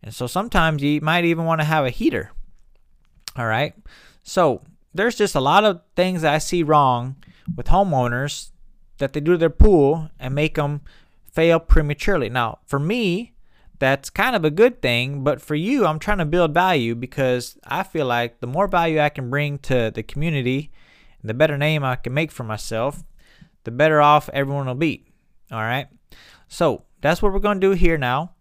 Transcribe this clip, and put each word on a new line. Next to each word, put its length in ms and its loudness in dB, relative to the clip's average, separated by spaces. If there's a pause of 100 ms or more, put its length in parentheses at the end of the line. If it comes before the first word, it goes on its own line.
And 120 -16
so 140 -8
sometimes 560 0
you 180 2
might 240 0
even 200 0
wanna 180 0
have 220 2
a 40 0
heater. 420 -2 (1040)
All 120 -4
right. 260 -2 (500)
So 400 0 (300)
there's 220 -2
just 200 -2
a 40 2
lot 240 4
of 180 0 (140)
things 260 0
that 120 2
I 60 0
see 240 -2
wrong 520 2 (400)
with 120 -8
homeowners 840 0 (460)
that 160 -4
they 60 -4
do 120 0
to 60 4
their 120 2
pool 600 4 (100)
and 160 -8
make 220 0
'em 240 -2 (500)
fail 280 4
prematurely. 680 2
Now, 360 -4
for 140 -4
me, 540 -2 (500)
that's 260 0
kind 240 -2
of 120 -2
a 40 4
good 320 2
thing, 440 -2
but 160 0
for 140 -6
you, 300 0
I'm 140 0
trying 200 -2
to 60 0
build 280 2
value 420 0
because 680 -4
I 180 -6
feel 220 -4
like 340 -4
the 80 -10
more 180 -2
value 360 0
I 80 2
can 200 -8
bring 300 -4
to 340 0
the 100 -8
community 680 -4 (500)
and 80 -12
the 40 -4
better 240 2
name 260 0
I 140 -2
can 160 -8
make 180 -2
for 140 -10
myself, 580 -6 (600)
the 60 -8
better 300 4
off 280 4
everyone 380 -4
will 80 -6
be. 360 -4 (400)
All 80 -8
right. 280 -4 (600)
So 360 -2 (180)
that's 200 0
what 120 2
we're 60 0
gonna 200 0
do 120 2
here 260 2
now. 440 -4